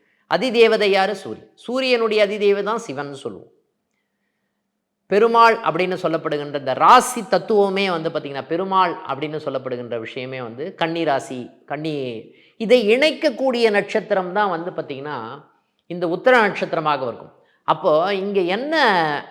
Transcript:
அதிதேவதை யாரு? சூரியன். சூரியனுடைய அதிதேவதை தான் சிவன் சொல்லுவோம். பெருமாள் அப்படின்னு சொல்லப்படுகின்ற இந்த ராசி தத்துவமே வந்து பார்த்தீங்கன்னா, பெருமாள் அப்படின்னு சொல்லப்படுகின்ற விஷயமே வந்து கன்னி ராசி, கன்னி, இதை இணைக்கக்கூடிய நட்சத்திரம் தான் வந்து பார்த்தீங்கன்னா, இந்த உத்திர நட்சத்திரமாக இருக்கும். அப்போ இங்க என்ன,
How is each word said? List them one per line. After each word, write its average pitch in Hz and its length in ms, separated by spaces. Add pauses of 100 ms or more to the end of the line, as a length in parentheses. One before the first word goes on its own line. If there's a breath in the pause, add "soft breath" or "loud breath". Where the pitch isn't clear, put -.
(340)
அதிதேவதை 220 500
யாரு? 196 320
சூரியன். 110 380
சூரியனுடைய 226 720
அதிதேவதை 202 360
தான் 214 160
சிவன் 143 360
சொல்லுவோம். 101 360 (1600)
பெருமாள் 226 500
அப்படின்னு 180 460
சொல்லப்படுகின்ற 151 560
இந்த 131 140
ராசி 202 560
தத்துவமே 196 600
வந்து 165 200
பார்த்தீங்கன்னா, 139 360
பெருமாள் 185 480 (120)
அப்படின்னு 147 300
சொல்லப்படுகின்ற 127 600
விஷயமே 127 440
வந்து 131 320
கன்னி 165 300
ராசி, 131 460 (160)
கன்னி, 143 580 (320 soft breath)
இதை 226 320
இணைக்கக்கூடிய 254 840
நட்சத்திரம் 196 600
தான் 202 180
வந்து 170 200
பார்த்தீங்கன்னா, 139 720 (440)
இந்த 175 200
உத்திர 180 240
நட்சத்திரமாக 165 760
இருக்கும். 110 280 (320)
அப்போ 165 500
இங்க 196 260
என்ன, 226 340 (560)